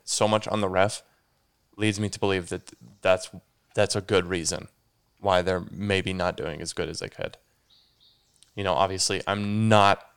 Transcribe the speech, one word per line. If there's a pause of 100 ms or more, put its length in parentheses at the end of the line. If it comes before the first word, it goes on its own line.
so
much
on
the
ref (760)
leads
me
to
believe
that (280)
that's, (460)
that's
a
good
reason (540)
why
they're
maybe
not
doing
as
good
as
they
could. (1160)
You
know,
obviously,
I'm
not